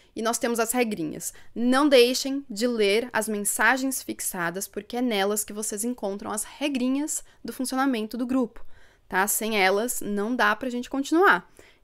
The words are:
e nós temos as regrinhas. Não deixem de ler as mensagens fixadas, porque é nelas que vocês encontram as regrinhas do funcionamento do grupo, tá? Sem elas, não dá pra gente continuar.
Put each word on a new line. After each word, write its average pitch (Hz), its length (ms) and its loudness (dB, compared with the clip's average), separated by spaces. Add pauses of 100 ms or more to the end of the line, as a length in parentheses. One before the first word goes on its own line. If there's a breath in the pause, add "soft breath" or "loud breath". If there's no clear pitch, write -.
(160 soft breath)
e 214 60 -6
nós 226 180 0
temos 233 200 0
as 226 120 0
regrinhas. 214 640 -2 (200 soft breath)
Não 254 340 4
deixem 269 640 4
de 214 160 -4
ler 226 480 2
as 220 160 -2
mensagens 226 720 0
fixadas, 185 680 -6
porque 214 300 -10
é 247 40 0
nelas 208 420 0
que 208 100 -10
vocês 214 300 -6
encontram 208 480 -6
as 214 120 -4
regrinhas 277 800 -2 (200 soft breath)
do 233 100 -8
funcionamento 254 640 -2
do 254 80 -2
grupo, 247 400 -2 (420 soft breath)
tá? 190 200 2
Sem 220 300 0
elas, 202 440 2
não 208 340 -2
dá 214 200 2
pra 254 140 -6
gente 240 200 -6
continuar. 311 580 4 (360 soft breath)